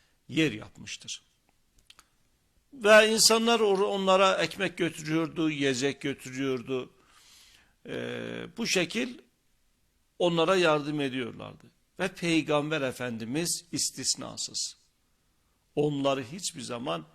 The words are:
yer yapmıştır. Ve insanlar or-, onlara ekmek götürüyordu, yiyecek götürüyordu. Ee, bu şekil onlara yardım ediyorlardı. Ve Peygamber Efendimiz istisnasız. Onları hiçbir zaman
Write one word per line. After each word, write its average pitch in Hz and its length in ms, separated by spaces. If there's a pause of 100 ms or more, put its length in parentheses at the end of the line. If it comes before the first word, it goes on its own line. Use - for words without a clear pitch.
(300)
yer 143 220
yapmıştır. - 720 (1500)
Ve 214 360
insanlar 226 500
or-, 202 260
onlara 190 480
ekmek 175 440
götürüyordu, 160 720
yiyecek 139 520
götürüyordu. 131 920 (920)
Ee, 117 600 (120)
bu 226 100
şekil 214 500 (1000)
onlara 170 360
yardım 151 460
ediyorlardı. 110 640 (340)
Ve 180 80
Peygamber 156 720
Efendimiz 123 920
istisnasız. - 1040 (1000)
Onları 139 480
hiçbir 147 380
zaman 127 540